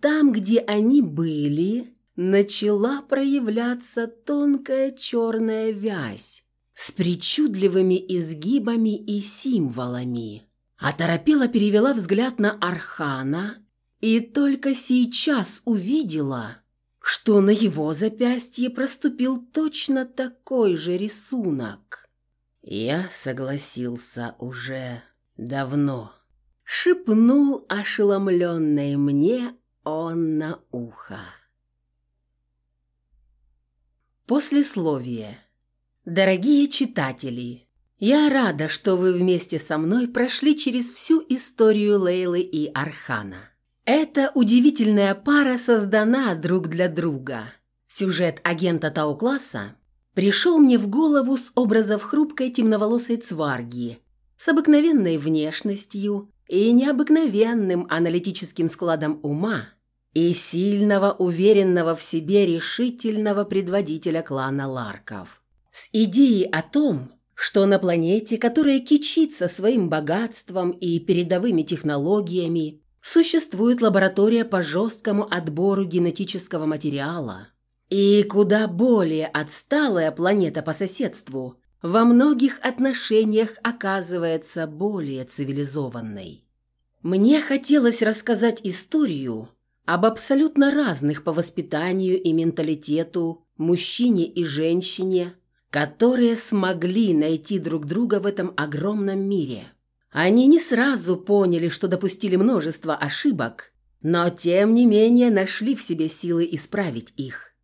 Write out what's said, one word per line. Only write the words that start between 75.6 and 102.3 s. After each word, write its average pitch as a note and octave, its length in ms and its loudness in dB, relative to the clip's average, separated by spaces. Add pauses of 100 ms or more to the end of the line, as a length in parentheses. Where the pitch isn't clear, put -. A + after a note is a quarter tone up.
генетического F3 800 -2
материала. C#3+ 800 -6 (420)
И G3+ 340 6
куда G#3 440 2
более F3 600 2
отсталая E3+ 840 0
планета E3+ 500 0
по D#3 120 -4
соседству C3+ 840 -6 (220)
во G#3 240 2
многих B3+ 580 4
отношениях A3 960 0
оказывается F3 1080 -4
более D3+ 580 -6
цивилизованной. B2 1200 -6 (560)
Мне G#3 400 4
хотелось C4+ 600 2
рассказать A3 640 0
историю D3 840 -4 (360)
об F3 200 2
абсолютно C#4 640 2
разных D3+ 540 0
по E3 80 -2
воспитанию F3+ 880 -2
и E3+ 100 0
менталитету E3 1160 -2 (120)
мужчине F3+ 680 0
и F3 200 -4
женщине, F3 880 -2 (360)
которые A3+ 680 2
смогли F#3 760 0
найти D#3+ 460 0
друг D#3 260 -4
друга G3 360 0
в F#3+ 40 -2
этом F#3+ 300 -4
огромном G3 640 -4
мире. D#3 460 -4 (480)
Они G3 320 4
не E4 140 8
сразу A#3 580 0
поняли, F3+ 520 2
что - 180 -4
допустили F#3 480 -2